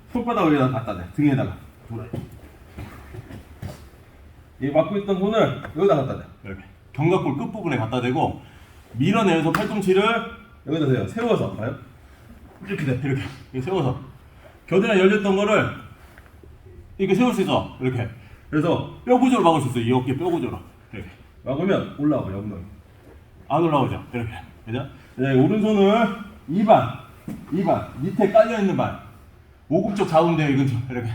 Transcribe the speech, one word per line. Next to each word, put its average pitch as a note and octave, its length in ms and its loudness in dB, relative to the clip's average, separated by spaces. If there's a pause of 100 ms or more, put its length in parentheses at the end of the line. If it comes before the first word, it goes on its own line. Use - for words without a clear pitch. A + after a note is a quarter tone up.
(120)
손바닥 A#3 360 0
여기다 C#3 220 4
갖다 A2 260 -6
대. F2 80 -10 (100)
등에다가. A#2+ 440 0 (320)
돌아요. A2+ 180 -10 (2500)
이 C3 80 -4
막고 D#3 300 0
있던 G3 200 -2
손을 F#3+ 420 0 (140)
여기다 F#3 220 4
갖다 B2+ 220 -4
대. - 40 -14 (220)
이렇게. F#2+ 180 -14 (300)
견갑골 D#3 440 0
끝부분에 E3+ 400 -6
갖다 A2+ 220 -2
대고 B2 420 -2 (520)
밀어내면서 E3 580 2
팔꿈치를 G3 520 2 (640)
여기다 D3+ 200 -2
대요. B2+ 200 0
세워서. F#3+ 480 -2
봐요? A2+ 200 -6 (920)
이렇게 G3 200 -6
돼. B2+ 80 0 (100)
이렇게. C3+ 180 -2 (300)
이렇게 C3 100 -6
세워서. D#3+ 380 -2 (680)
겨드랑이 G3 320 4
열렸던 G3 360 4
거를 G3+ 340 2 (1300)
이렇게 F#3+ 180 2
세울 B3 180 2
수 F#3+ 80 -2
있어. D3 400 -2
이렇게. A#2+ 260 -2 (420)
그래서 D3+ 440 -2 (100)
뼈 B3 160 6
구조로 B3 240 4
막을 D#3+ 180 4
수 A#2+ 80 -4
있어. B2 100 -2
이 A2+ 120 0
어깨 B2+ 240 0
뼈 E3+ 140 -2
구조로. D3+ 280 -2 (360)
이렇게. F#2 160 -14 (340)
막으면 D3+ 540 -2
올라와요, A#2+ 400 -2
엉덩이. G2+ 240 -10 (880)
안 D#3 140 2
올라오죠. B2+ 380 0 (120)
이렇게. A#2 180 -6 (340)
그죠? C3 220 -6 (280)
네, C3+ 180 0
오른손을 G3+ 840 4 (320)
이 E3+ 160 0
발, D#3+ 240 6 (640)
이 F#3 120 -2
발, E3 260 0 (100)
밑에 G3 320 0
깔려있는 G#3+ 460 4
발. G#2+ 200 -2 (720)
오금쪽 F#3 400 0
잡으면 E3 300 4
돼요. D#3 140 2
이건 C3+ 160 2
좀 A2+ 220 -2
이렇게. A#2+ 260 -4